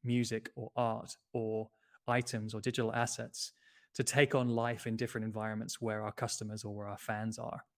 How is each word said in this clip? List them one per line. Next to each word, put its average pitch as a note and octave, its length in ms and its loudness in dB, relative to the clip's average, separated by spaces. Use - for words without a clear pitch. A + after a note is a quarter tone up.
music A#2 540 2
or A2+ 180 -10
art A2+ 400 0
or A2 380 0
items A#2 440 0
or G#2+ 60 -4
digital A2+ 340 0
assets - 600 -2
to C3+ 100 0
take C#3 320 6
on B2 140 6
life A#2 380 2
in A2+ 100 0
different A#2 260 -2
environments A2 560 -4
where G#2+ 240 0
our G#2+ 80 -2
customers G#2+ 540 -4
or G#2 100 -6
where G2+ 140 -6
our G2+ 80 -8
fans A2 420 -4
are? - 240 -8